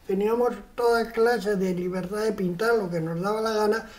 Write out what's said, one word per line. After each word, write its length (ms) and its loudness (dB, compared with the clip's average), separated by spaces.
Teníamos 460 0
toda 360 2
clase 440 2
de 180 0
libertad 500 -4
de 100 0
pintar 420 0
lo 140 0
que 100 -2
nos 220 -4
daba 200 -2
la 100 -2
gana 480 0